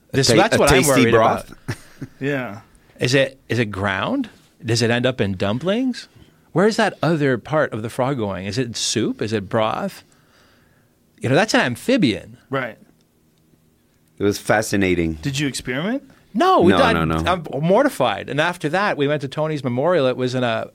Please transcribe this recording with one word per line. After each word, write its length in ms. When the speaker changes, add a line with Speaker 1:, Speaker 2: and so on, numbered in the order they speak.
Speaker 1:
This, 160
Speaker 2:
Ta-, 80
Speaker 1:
that's 200
Speaker 2:
a 40
Speaker 1:
what 100
I'm 120
Speaker 2:
tasty 200
Speaker 1:
worried 100
Speaker 2:
broth? 380
Speaker 1:
about. 320
Speaker 3:
<laughs> 380
Yeah. 400
Speaker 1:
Is 140
it, 240
is 100
it 80
ground? 600
Does 180
it 80
end 160
up 140
in 160
dumplings? 720
Where 140
is 100
that 260
other 360
part 340
of 100
the 80
frog 280
going? 280
Is 120
it 180
soup? 460
Is 100
it 160
broth? 560
You 80
know, 60
that's 200
an 60
amphibian. 760
Speaker 3:
Right. 260
Speaker 2:
It 60
was 140
fascinating. 760
Speaker 3:
Did 240
you 100
experiment? 600
Speaker 1:
No, 260
we 120
Speaker 2:
No, 60
Speaker 1:
done, 300
Speaker 2:
no, 120
no. 100
Speaker 1:
I'm 320
mortified. 680
And 120
after 300
that, 260
we 100
went 160
to 60
Tony's 360
Memorial. 420
It 100
was 180
in 100
a, 300